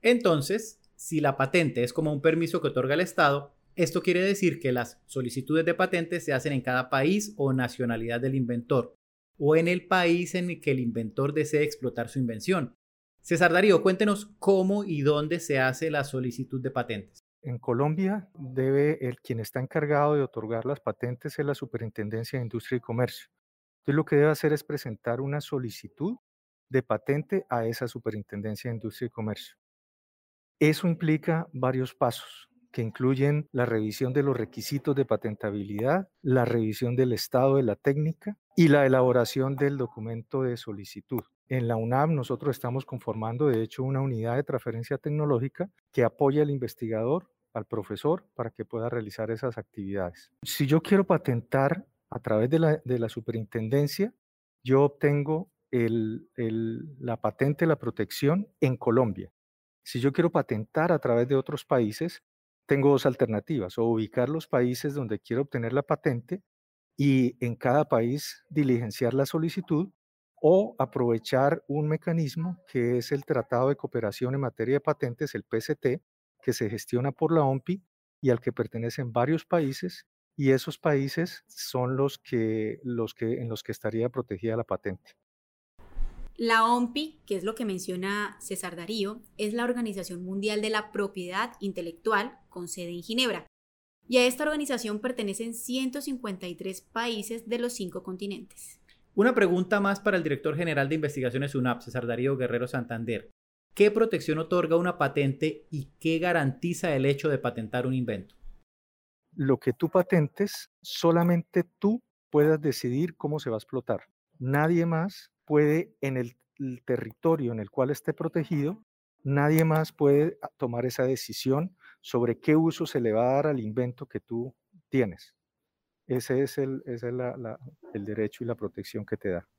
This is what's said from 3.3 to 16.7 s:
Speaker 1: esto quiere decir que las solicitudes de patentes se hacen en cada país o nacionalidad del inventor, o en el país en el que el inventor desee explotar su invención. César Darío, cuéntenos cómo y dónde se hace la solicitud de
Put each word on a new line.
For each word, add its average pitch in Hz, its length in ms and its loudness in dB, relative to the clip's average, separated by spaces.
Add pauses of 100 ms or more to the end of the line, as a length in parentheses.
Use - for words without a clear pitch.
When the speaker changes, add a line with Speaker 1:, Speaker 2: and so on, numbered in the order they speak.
Speaker 1:
esto 175 260 0
quiere 180 200 2
decir 196 380 2
que 131 120 0
las 120 340 -4
solicitudes 135 600 -2
de 170 80 2
patentes 175 500 0
se 147 80 -2
hacen 139 220 0
en 127 80 0
cada 127 280 -2
país 165 480 2
o 135 140 2
nacionalidad 120 720 -2
del 135 120 0
inventor, 120 600 0 (420)
o 151 200 4
en 165 100 4
el 180 200 -2
país 175 480 2
en 180 140 -2
el 165 120 -6
que 147 100 0
el 131 80 2
inventor 120 540 -2
desee 151 300 2
explotar 120 440 -4
su - 100 -6
invención. 123 580 -2 (460)
César 170 300 4
Darío, 185 320 6
cuéntenos 196 560 0
cómo 196 460 4
y 156 160 -2
dónde 151 400 2
se 139 180 0
hace 131 320 0
la 143 140 0
solicitud 131 560 -6
de 127 100 -4